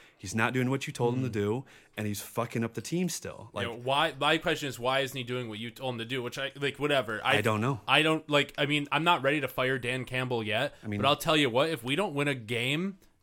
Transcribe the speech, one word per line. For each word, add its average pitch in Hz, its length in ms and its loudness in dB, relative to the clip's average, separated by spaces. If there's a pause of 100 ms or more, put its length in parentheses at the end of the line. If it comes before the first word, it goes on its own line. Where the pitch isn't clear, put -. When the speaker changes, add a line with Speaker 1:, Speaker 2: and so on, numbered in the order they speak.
(160)
Speaker 1:
He's 92 200 -8
not 113 160 4
doing 127 180 2
what 135 160 -2
you 151 60 -8
told 120 240 2
him 131 80 -2
to 127 40 -2
Speaker 2:
Mm. 104 40 -8
Speaker 1:
do, 104 320 0 (320)
and 107 100 -4
he's 104 140 -4
fucking 117 420 -4
up 113 120 -4
the 123 60 -8
team 175 280 -2
still. - 440 -10
Speaker 2:
You - 40 -10
Speaker 1:
Like, 110 100 -2
Speaker 2:
know, 117 160 -6
why, 143 380 2
my 156 180 4
question 160 300 -2
is, 123 100 -8
why 127 220 2
isn't 135 160 -2
he 127 80 -4
doing 123 240 -6
what 107 100 -8
you 117 140 -8
told 131 220 -6
him 117 40 -8
to 113 60 -4
do? 123 180 -4
Which 120 160 -6
I, 135 220 -4
like, 139 180 -2
whatever. 131 460 0
I 135 140 4
Speaker 1:
I - 20 0
don't 107 200 2
know. 123 280 0
Speaker 2:
I 139 140 6
don't, 160 280 2
like, 143 260 2
I 147 100 2
mean, 143 260 0
I'm 147 100 2
not 170 200 4
ready 143 180 2
to 131 80 -2
fire 131 300 0
Dan 123 260 -4
Campbell 127 400 -2
yet, 107 300 0 (100)
Speaker 1:
I - 20 -10
mean 104 140 -2
Speaker 2:
but 135 80 4
I'll 147 80 6
tell 160 200 2
you 143 140 4
what, 135 200 4
if 160 120 -4
we 131 140 -2
don't 180 180 0
win 143 140 0
a 143 80 2
game, 127 600 -2 (240)